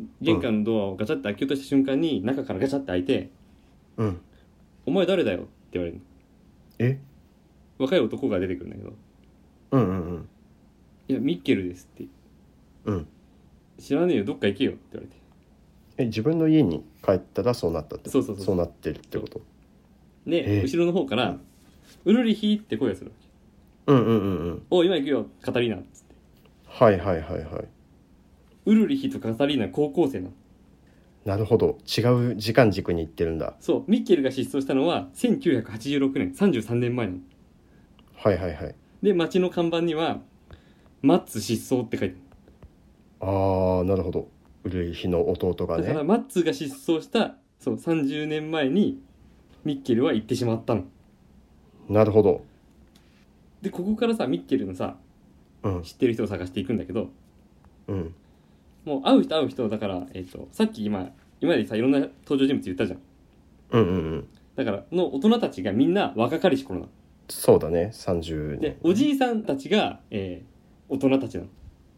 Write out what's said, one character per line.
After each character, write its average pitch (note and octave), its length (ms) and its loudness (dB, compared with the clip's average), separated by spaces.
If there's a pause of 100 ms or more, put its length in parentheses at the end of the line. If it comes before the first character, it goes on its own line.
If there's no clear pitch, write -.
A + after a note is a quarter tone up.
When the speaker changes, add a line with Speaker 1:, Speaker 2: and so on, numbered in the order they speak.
(200)
Speaker 1:
玄 A2+ 200 2
関 A2+ 180 0
の G#2 60 0
ド A2 160 0
ア G2+ 60 0
を F#2 100 -6
ガ G#2+ 100 -4
チ D3+ 60 -2
ャ D3+ 40 -2
っ - 20 -4
て C3+ 60 -8
開 G#2 120 -4
け D3 80 -4
よ - 20 0
う - 40 0
と C#3+ 60 -2
し C3+ 60 -6
た - 60 -14
瞬 C3+ 160 4
間 C3+ 140 0
に、 D3+ 220 -2
Speaker 2:
う - 20 -6
ん。 G#2 40 -2
Speaker 1:
中 C3+ 180 -2
か - 80 -6
ら F#2+ 60 -4
ガ C3 100 0
チ C3+ 60 -4
ャ C#3 40 0
っ C3+ 40 -6
て - 60 -12
開 F2+ 120 0
い F2+ 40 -2
て、 A#2+ 260 -2 (680)
Speaker 2:
う A2+ 80 -2
ん。 F#2 160 -4 (640)
Speaker 1:
「お C3 60 -4
前 F3+ 160 2
誰 F3+ 180 2
だ G#2 80 0
よ？」 F2 80 -4
っ - 40 -10
て - 40 -16 (240)
言 F2+ 100 -4
わ F2 40 -4
れ E2+ 60 -8
る F2+ 60 -14
の。 - 60 -20 (760)
Speaker 2:
え？ C3 200 0 (800)
Speaker 1:
若 C3+ 180 0
い C3 40 4
男 A#2 280 -2
が G2+ 100 0
出 F#2 100 -2
て F#2 80 -4
く - 80 -12
る - 20 -12
ん E2+ 40 -12
だ - 60 -14
け G2+ 60 -14
ど。 - 100 -14 (800)
Speaker 2:
う C3+ 80 4
ん G#2 100 4
う F2+ 40 0
ん F2+ 140 -4
う F2 100 -8
ん。 D#2 120 -12 (800)
Speaker 1:
「い C3+ 60 -2
や、 A2+ 60 -2
ミ D#3 180 0
ッ - 40 -20
ケ B2+ 120 2
ル F#2+ 120 0
で F2+ 80 -8
す」 - 200 -20
っ - 20 -20
て。 - 100 -14 (760)
Speaker 2:
う F2 80 -2
ん。 D#2+ 140 -4 (720)
Speaker 1:
「知 - 160 -4
ら E3 120 4
ね E3+ 80 4
え - 40 4
よ、 G2 60 0
ど B2 100 -4
っ - 40 -14
か G#2 100 0
行 G2+ 100 -2
け C3+ 60 0
よ」 G2 80 0
っ - 20 -10
て - 60 -18 (120)
言 - 80 -12
わ - 80 -16
れ - 60 -20
て。 - 100 -20 (720)
Speaker 2:
え、 C3 100 -2
自 A2 160 -2
分 D#3+ 160 2
の D#3+ 100 2
家 D#3 140 6
に D#2+ 200 0 (220)
帰 G2+ 80 4
っ F#2+ 60 4
た - 240 -6
ら A#2+ 120 2
そ - 140 -2
う E2 40 -2
な E2 80 -4
っ - 80 -10
た - 80 -12
っ - 40 -12
て - 100 -14
こ - 0 -
と？ - 0 -
Speaker 1:
そ C3+ 80 2
う C3 40 4
そ A2+ 100 -6
う G2 40 -10
そ F#2+ 60 -10
う。 - 40 -10
Speaker 2:
そ G2+ 80 2
う - 20 0
な F2 80 2
っ E2+ 40 -4
て - 240 -8
る - 60 -10
っ - 20 -20
て - 180 -8
こ - 100 -10
と？ - 120 -14 (840)
Speaker 1:
で、 C#3 320 0
Speaker 2:
え - 0 -
え。 G2 40 2
Speaker 1:
後 F3 140 -2
ろ E3+ 100 2
の F3 60 2
方 F3+ 140 0
か G#2+ 100 -4
ら、 A#2 140 0
Speaker 2:
う - 40 -4
ん。 - 60 -14 (640)
Speaker 1:
「ウ F#3+ 80 4
ル B3 120 4
リ A3 100 2
ヒ」 G#3 260 0
っ - 60 -20
て A2+ 100 -6
声 A2+ 140 0
が F#2+ 60 -4
す - 80 -14
る - 60 -16
わ - 60 -20 (720)
け。 C#3+ 60 6
Speaker 2:
う C3+ 40 8
ん A2+ 80 6
う A2+ 80 4
ん G#2+ 80 4
う G2 80 0
ん F#2 100 0
う E2+ 120 -4
ん。 - 200 -8
Speaker 1:
「お F3 100 4
う、 E3+ 60 4
今 F#3 100 2
行 C#3 80 -2
く D3+ 60 -2
よ、 A#2 160 0 (140)
カ B2+ 120 -6
タ A#2+ 80 0
リ A#2+ 80 2
ー - 20 0
ナ」 G2 80 -4
っ - 20 -14 (120)
つ - 80 -20
っ - 40 -20
て。 - 100 -20 (520)
Speaker 2:
は - 240 6
い F#2+ 80 4
は F2+ 160 0
い D#2+ 80 -2
は D#2+ 160 -6
い D#2+ 60 -8
は E2+ 160 -10
い。 - 80 -12 (960)
Speaker 1:
ウ G#3 80 6
ル A3 140 6
リ C#3 80 0
ヒ C3+ 140 -2
と A2 100 -6
カ A2+ 140 -2
タ C#3 120 2
リ D3 100 2
ー - 20 2
ナ G2 100 0
高 D3 220 0
校 D#3+ 180 2
生 G2 120 -6
な F2+ 60 -8
の。 F#2+ 60 -12 (920)
Speaker 2:
な G2 120 0
る A2 80 0
ほ - 140 4
ど。 E2 280 2
違 - 140 -2 (320)
う - 40 -6
時 A2 180 -4
間 A#2 160 6
軸 F#2 220 -2
に E2 100 -2
行 D#2+ 60 -6
っ - 40 -20
て F2 120 -2
る E2 80 0
ん E2 60 -2
だ。 - 220 -6
Speaker 1:
そ - 260 -2
う。 - 40 0
ミ G#3+ 80 4
ッ - 80 -6
ケ F#3 100 4
ル C#3+ 60 2
が C3 80 0
失 B2 260 -4
踪 C#3 40 0
し C3+ 60 -4
た C#3 80 0
の C3+ 120 2
は B2+ 260 0
千 G#3+ 260 2
九 D3 160 2
百 A2 160 -2
八 A2+ 200 -8
十 C#3+ 100 2
六 C3+ 180 0
年、 F2+ 160 -2
三 G3 180 4
十 A#2 80 0
三 A#2+ 200 -2
年 B2 160 0
前 A#2 100 -2
な F#2 60 -6
の。 F2+ 60 -8 (960)
Speaker 2:
は - 180 2
い F2 60 0
は F#2 100 -4
い D#2+ 60 -6
は D2 100 -10
い。 - 100 -10 (280)
Speaker 1:
で、 G3 120 4
街 E3 240 0
の F3+ 120 2
看 E3+ 180 0
板 E3 140 0
に E3 120 0
は、 D3+ 260 -2 (840)
「マ D#3 140 6
ッ - 80 0
ツ - 160 -8
失 A2+ 340 -2
踪」 B2 120 0
っ - 20 -10
て - 100 -4
書 G#2 80 -2
い F#2 40 -2
て - 60 -14 (1040)
あ F#2+ 60 -8
る。 G2 40 -2
Speaker 2:
あ F#2+ 500 2
ー、 - 40 2
な F#2+ 120 2
る F#2 60 2
ほ F2 80 -4
ど。 - 180 -4 (360)
ウ F2+ 60 -4
ル F2 180 -2
リ E2 60 -6
ヒ F#2+ 140 -6
の E2+ 200 2
弟 F2+ 380 -2
が E2+ 100 -2
ね。 - 80 0
Speaker 1:
だ - 80 0
か D#3 60 -2
ら、 D3 60 -2
マ F#3 120 2
ッ - 80 0
ツ - 180 0
が D#3 120 0
失 C#3+ 360 -6
踪 D#3+ 120 0
し - 60 -16
た、 - 280 0 (220)
そ - 140 -4
う、 A2+ 60 -4
三 D#3+ 280 0
十 D3+ 200 -4
年 D3+ 240 -4
前 D3+ 200 0
に、 F3+ 280 2 (680)
ミ C#3+ 140 -2
ッ - 40 -16
ケ A#2+ 120 0
ル A#2 100 4
は D#3 100 2
行 G#2+ 100 -2
っ - 20 -20
て - 80 -2
し A#2+ 120 -2
ま A2+ 80 0
っ A2+ 100 -4
た A#2+ 100 0
の。 F#2+ 100 -2 (1040)
Speaker 2:
な G#2 160 6
る G#2+ 80 2
ほ G#2+ 100 6
ど。 F#2 220 2 (1160)
Speaker 1:
で、 F#3+ 80 -4
こ F#3 140 -6
こ G#3+ 120 0
か A#3 120 0
ら A3+ 80 2
さ、 C#3+ 120 -2
ミ - 140 0
ッ - 60 -14
ケ - 100 0
ル A2 100 -2
の F#2 80 -8
さ、 G2 220 -6 (640)
Speaker 2:
う G#2+ 80 0
ん。 F2 120 -4
Speaker 1:
知 - 100 -16
っ - 40 -20
て C3+ 100 2
る A#2 80 2
人 A2+ 100 -4
を - 20 -2
探 F2+ 200 -4
し F2+ 40 -8
て G#2 100 -6
い F#2 40 -2
く B2 80 -4
ん G#2+ 60 0
だ E2+ 80 -8
け F2+ 80 -10
ど、 G#2+ 160 -4 (800)
Speaker 2:
う G2+ 60 -4
ん。 F2 200 -6 (720)
Speaker 1:
も - 140 -4
う - 40 -10
会 C4+ 160 6
う G3 40 4
人 D#3+ 140 -2
会 D3+ 80 0
う A#2 40 0
人、 A#2 200 -4
だ G#2+ 100 -2
か G#2+ 80 -4
ら、 F2+ 280 -4
え F#2 60 -10
っ F2+ 40 -10
と、 - 280 -16
さ A3 120 0
っ G#3+ 40 4
き A3 160 -8
今、 G#2 260 -4 (300)
今 D#3+ 120 2
ま D3+ 40 2
で G#2+ 100 0
さ、 A2+ 100 -6
い A2 40 0
ろ B2+ 80 2
ん - 20 6
な C#3 100 4
登 - 400 -2
場 C3+ 60 4
人 C3+ 100 2
物 - 80 -4
言 F#2 100 -6
っ - 20 -10
た G#2+ 100 0
じ F2+ 60 -4
ゃ F2+ 40 -12
ん。 - 40 -16 (720)
Speaker 2:
う A#2+ 80 2
ん G2+ 100 4
う F2+ 40 0
ん F#2 40 0
う - 20 0 (180)
ん。 - 120 -10 (280)
Speaker 1:
だ C3+ 80 -2
か A2+ 60 -2
ら、 G2 220 -6
の E3+ 220 -2
大 C#3 60 -4
人 A3 180 6
た F#3+ 120 -2
ち F#2 120 -10
が F#2+ 100 -2
み C3 140 4
ん E3+ 60 2
な F#3 240 0
若 B2 220 2
か F#3+ 100 4
り C#3 80 4
し - 80 -2
頃 F2+ 160 -6
な - 60 -12
の。 - 60 -20 (360)
Speaker 2:
そ - 280 6
う - 20 8
だ D#2+ 100 -4
ね。 E2+ 240 0
三 F2 300 -4
十 D#2 300 -6
年。 C#2 80 -8
Speaker 1:
で、 C#3+ 220 -4
お F3 120 4
じ C#4+ 160 2
い C#4 60 0
さ B3+ 160 2
ん A3 100 -2
た C#3+ 140 -4
ち - 120 -8
が、 D#3+ 320 0 (100)
え F#2+ 320 -6 (480)
ー、 C#3 40 -4
大 - 40 -2
人 C3+ 200 4
た C3 100 -6
ち F2+ 100 -8
な F2 60 -10
の。 - 40 -16 (500)